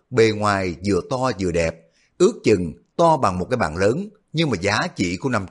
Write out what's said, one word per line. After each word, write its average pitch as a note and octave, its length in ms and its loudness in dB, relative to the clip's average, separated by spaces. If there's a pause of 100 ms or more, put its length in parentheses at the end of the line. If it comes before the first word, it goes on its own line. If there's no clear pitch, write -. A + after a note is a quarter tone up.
bề A2+ 260 4
ngoài G2 400 -2 (100)
vừa F#2+ 240 0
to B2+ 300 -2
vừa F#2 120 -2
đẹp, E2 400 -2 (260)
ước G3+ 160 4 (100)
chừng F2+ 300 2 (240)
to E3 200 4
bằng G2 220 0
một F2 100 -4
cái B2 80 -2
bàn E2+ 200 -4
lớn, C3 320 0 (240)
nhưng D#3 160 0
mà G#2+ 120 -2
giá G#2+ 340 -2
trị F2+ 220 -2
của C3 120 -6
năm G#2 220 -4